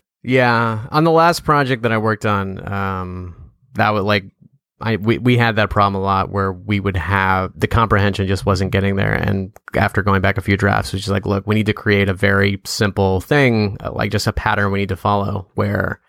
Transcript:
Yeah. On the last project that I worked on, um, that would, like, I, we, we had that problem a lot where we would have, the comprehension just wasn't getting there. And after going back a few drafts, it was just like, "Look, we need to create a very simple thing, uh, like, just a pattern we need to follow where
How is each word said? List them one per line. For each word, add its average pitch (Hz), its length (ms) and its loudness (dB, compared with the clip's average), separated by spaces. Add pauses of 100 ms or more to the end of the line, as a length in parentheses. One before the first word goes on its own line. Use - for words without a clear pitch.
(220)
Yeah. 117 680 0
On 151 140 2
the 165 60 4
last 165 340 4
project 135 380 0
that 113 100 0
I 113 60 2
worked 110 280 -2
on, 95 440 -2
um, 92 840 -6 (220)
that 107 160 0
would, 104 120 0
like, 101 220 0 (560)
I, 113 160 -2
we, 110 220 0
we 123 180 2
had 117 200 2
that 107 140 2
problem 98 300 2
a 95 40 -2
lot 95 260 0
where 98 220 -2
we 101 280 -4
would 95 160 -2
have, 95 600 0
the - 100 -2
comprehension 101 600 2
just 95 200 -2
wasn't 95 260 0
getting 98 240 0
there. 101 180 0
And 98 380 -2 (240)
after 101 260 0
going 98 180 2
back 95 180 0
a - 40 -2
few 98 140 0
drafts, 104 360 0
it - 40 -4
was 95 60 -8
just 98 100 -2
like, 95 140 -2
"Look, 98 200 -2
we 104 80 0
need 107 120 0
to 104 60 2
create 101 360 0
a 95 60 -2
very 98 500 0
simple 98 560 0
thing, 117 640 2
uh, - 80 -8
like, 110 200 -2
just 104 140 -2
a 110 60 2
pattern 101 400 0
we 98 80 0
need 98 100 -2
to 92 60 -4
follow 101 580 -2
where 101 540 -2